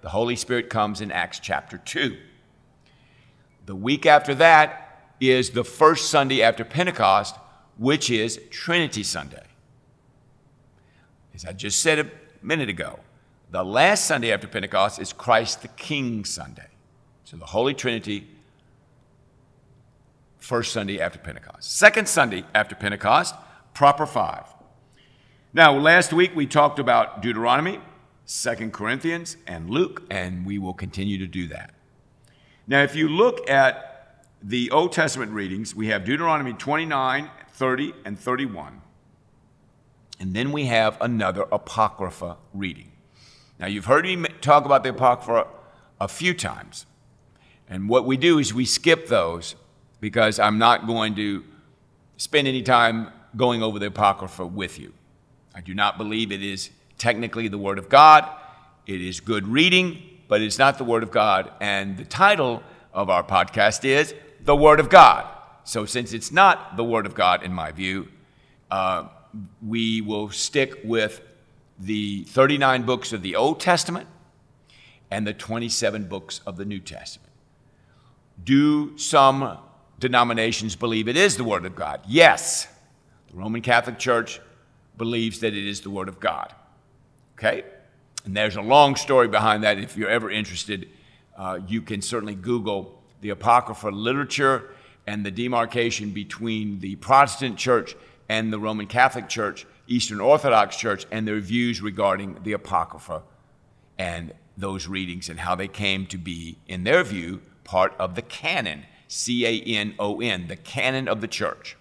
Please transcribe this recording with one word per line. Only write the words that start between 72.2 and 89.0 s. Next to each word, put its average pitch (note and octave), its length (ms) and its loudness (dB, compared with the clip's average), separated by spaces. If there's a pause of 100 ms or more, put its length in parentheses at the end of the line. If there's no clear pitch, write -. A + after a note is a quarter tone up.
thirty-nine C3 560 2
books B2 280 -2
of G2+ 100 -6
the F#2 120 -6
Old D3 240 2
Testament F3 480 0 (1040)
and G#2 160 -4
the G#2+ 80 -6
twenty-seven A2 720 -4
books - 420 -12
of F#2 100 -12
the G2 80 -10
New G2+ 140 -8
Testament. - 540 -18 (1120)
Do D3 540 2
some C3+ 640 2 (400)
denominations A#2 800 0
believe A2+ 320 -4
it B2+ 80 -2
is F#3+ 200 2
the B2 80 -6
Word F#2+ 220 -2
of F#2+ 80 -12
God? D2+ 320 -8
Yes. A#2 640 4 (640)
The F2 40 -20
Roman G#2+ 260 -8
Catholic A#2+ 360 2
Church A#2 420 -2 (560)
believes A2+ 440 -4
that A2 140 -2
it G2+ 120 -8
is G2+ 140 -8
the G2+ 100 -12
Word F#2+ 180 -8
of F2+ 120 -16
God. D#2+ 340 -6 (840)
Okay? - 280 -2 (600)
And G2 120 -8
there's G#2 180 -2
a G2+ 80 -8
long C#3 320 6
story C3 320 2